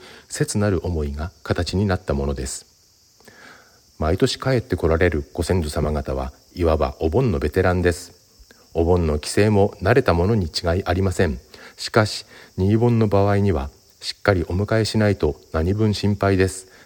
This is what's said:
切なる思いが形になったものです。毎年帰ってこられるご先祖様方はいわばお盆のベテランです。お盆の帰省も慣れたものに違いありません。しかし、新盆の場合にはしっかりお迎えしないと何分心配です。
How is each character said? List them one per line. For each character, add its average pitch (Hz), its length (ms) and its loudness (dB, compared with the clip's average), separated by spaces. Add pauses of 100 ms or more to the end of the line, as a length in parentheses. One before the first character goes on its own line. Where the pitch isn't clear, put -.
(300)
切 - 300 -4
な 104 100 2
る 92 160 -2
思 82 200 -2
い 71 60 -6
が 76 200 -8 (100)
形 - 340 -4
に 101 120 2
な 90 80 0
っ - 100 -8
た 73 80 -2
も 69 140 -2
の 71 80 -2
で 65 100 -6
す。 - 220 -10 (1300)
毎 82 200 0
年 - 200 0
帰 131 200 -2
っ 107 40 0
て - 140 -4
こ 85 140 -2
ら 80 80 2
れ 87 120 4
る 78 240 -4
ご - 80 -6
先 90 220 0
祖 76 60 -4
様 76 220 -2
方 71 220 -4
は 65 200 -6 (200)
い 87 120 -2
わ 80 120 2
ば 69 220 -2
お 80 100 0
盆 113 220 0
の 71 80 -2
ベ 76 100 -2
テ 92 140 0
ラ 90 100 2
ン 90 80 0
で 85 120 2
す。 - 200 -12 (640)
お 82 80 2
盆 85 240 2
の 73 100 0
帰 - 120 -8
省 107 220 2
も 101 300 2
慣 98 120 2
れ 131 100 4
た 87 100 2
も 85 140 2
の 117 80 2
に 95 100 0
違 85 340 -2
い - 60 -6
あ 87 80 -2
り 95 80 0
ま 95 100 0
せ 92 140 0
ん。 67 140 -4 (380)
し - 120 -10
か 110 160 4
し、 - 200 -10 (320)
新 98 200 2
盆 117 220 2
の 110 80 4
場 98 220 2
合 101 80 2
に 101 140 2
は 71 180 -2 (320)
し - 160 -10
っ - 40 -20
か 101 120 2
り 87 100 0
お 87 100 -6
迎 104 280 -2
え 107 40 0
し - 120 -2
な 107 120 4
い 95 60 2
と 76 240 -2 (120)
何 82 220 0
分 107 200 2
心 101 220 0
配 98 220 2
で 95 100 4
す。 - 200 -8 (180)